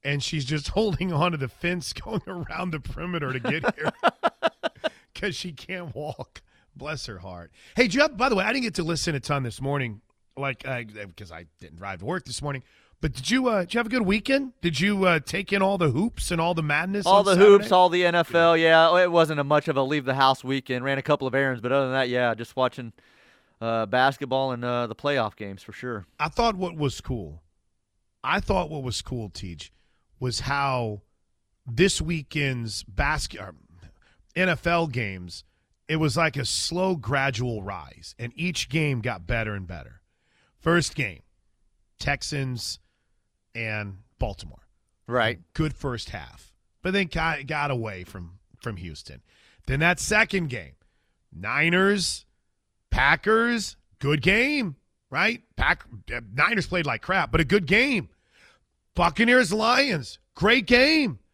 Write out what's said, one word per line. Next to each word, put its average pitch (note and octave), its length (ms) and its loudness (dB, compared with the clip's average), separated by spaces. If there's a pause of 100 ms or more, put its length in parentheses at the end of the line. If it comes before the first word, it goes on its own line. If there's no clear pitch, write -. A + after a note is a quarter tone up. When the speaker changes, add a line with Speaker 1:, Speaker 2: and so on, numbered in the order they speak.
Speaker 1:
and C#3+ 180 -2
she's C#3+ 240 -4
just D3 220 -4
<laughs> - 20 -8
holding F#3+ 420 0
on E3+ 200 2
to E3 60 -4
the C3+ 100 -4
fence F3 460 -6
going - 340 -6
around F3+ 440 -8
the D#3 80 -6
perimeter D#3+ 540 -6
to B2+ 60 -4
get C3 360 -2
here - 160 -4 (600)
<laughs> - 640 -10
'cause F#3+ 200 -6
she F3+ 180 -10
can't F3 420 -12
walk. - 460 -12 (340)
Bless C#3+ 320 -10
her G#2 100 -12
heart. F2 340 -16 (240)
Hey, A#3 80 6
did G3+ 120 0
you C#4 60 4
have, D4+ 140 2
by A#3+ 140 2
the A#3 60 2
way, F#3+ 100 0
I A3 80 0
didn't C4 100 -2
get G#3+ 120 -4
to F3 80 -2
listen E3 320 -2
a C#3 40 -2
ton C#3+ 240 -4
this A2+ 160 -8
morning, C3 420 -6 (360)
like, C3+ 300 -8
uh, B2 160 -6 (340)
'cause F2 140 -18
I E2+ 140 -16 (140)
didn't D#2+ 180 -20
drive F#2+ 220 -10
to F#2+ 60 -12
work F3 200 -6
this - 160 -10
morning. C#3 220 -8 (380)
But D3+ 120 -2
did C3 160 -8
you, B3+ 180 2
uh, G#3+ 140 2
did F3 120 -6
you A#3 60 0
have A#3+ 80 0
a - 20 -8
good A#3+ 140 0
weekend? B3 580 0
Did E3 180 0
you, F#3+ 260 2
uh, E3+ 140 4
take F3+ 320 -6
in G3 100 2
all G3 160 2
the E3+ 120 4
hoops E3+ 420 -2
and E3+ 80 0
all E3+ 140 2
the D#3+ 100 -2
madness F3 420 0
Speaker 2:
All F#3+ 140 10
Speaker 1:
on G3+ 60 4
Speaker 2:
the G3 80 6
Speaker 1:
Saturday? G3 160 10
Speaker 2:
hoops, G3+ 240 10
all F3+ 160 8
the F3+ 160 4
N E3+ 100 4
F E3 180 2
L. E3+ 220 8
Yeah, E3 460 8
it F3+ 100 4
wasn't D#3+ 300 4
a - 20 0
much D3 240 2
of D3+ 80 0
a C3+ 80 2
leave C#3 220 -2
the C3 100 0
house C3+ 280 6
weekend. B2+ 420 -4
Ran C3+ 120 0
a C3+ 40 -4
couple C#3+ 260 0
of A#2+ 80 -4
errands, C3 260 0
but B2 120 -2
other C#3 140 2
than B2+ 60 -4
that, C3 140 0
yeah, B2 260 0
just A2+ 220 -10
watching, B2 380 -2 (680)
uh, A2+ 260 -2
basketball C3 680 0
and, A#2+ 100 -8
uh, B2 240 -2
the A2 80 -8
playoff C3 400 -2
games G2 280 -12
for - 100 -18
sure. A#2 320 -8 (120)
Speaker 1:
I D3+ 120 -4
thought A#3 260 0
what F3+ 220 -6
was D3 240 -2
cool, E2 400 -10 (840)
I D#3 160 0
thought F#3 300 -2
what D3+ 140 -8
was B2 180 -6
cool, A2+ 280 -8
Teach, F2 440 -14 (460)
was B2 220 -4
how B2+ 600 -2 (640)
this C#3+ 360 2
weekend's C#3+ 840 -4
basket, C#3+ 580 -4
uh, G2 100 -12 (840)
N F#3 140 2
F D#3+ 180 -2
L E3+ 200 2
games, G2 560 -8 (440)
it D#3 80 -2
was D#3 220 2
like D#3+ 200 0
a B2+ 80 -4
slow, F3+ 500 -2
gradual B2 680 -2
rise, E2 560 -12
and A#2+ 160 -8
each - 340 -4
game D3 320 0
got G#2+ 240 -6
better A2 300 -2
and F#2+ 100 -8
better. D#2+ 360 -14 (580)
First E3+ 340 0
game, G2+ 280 -8 (760)
Texans C3+ 840 -6 (760)
and G#2+ 420 -6 (220)
Baltimore. - 480 -8 (400)
Speaker 2:
Right. A#2 320 0 (140)
Speaker 1:
Good D#3 200 -2
first B2 380 -8
half, - 420 -16 (300)
but F#3 100 -2
then G3 140 0
got, D#3 400 -4
got D3 240 -2
away G#2+ 320 -6
from, F2+ 340 -14 (240)
from G#2+ 160 -8
Houston. D#2 440 -14 (440)
Then C3+ 140 -2
that E3+ 200 2
second G3 500 0
game, F#2 240 -12 (600)
Niners, E3+ 920 0 (640)
Packers, G#3+ 840 2 (240)
good C#3+ 220 0
game, A3 540 2 (340)
right? G3+ 320 0 (140)
Pack-, D3 300 0 (280)
uh, B2 80 -6 (120)
Niners F3+ 340 2
played F3 180 -2
like A#2+ 160 -4
crap, F3 300 0
but E3 100 4
a D#3+ 40 4
good F#3 200 2
game. G#3 440 2 (880)
Buccaneers, A3 580 4
Lions, A3 640 0 (160)
great G#3+ 320 4
game. B3+ 520 4 (140)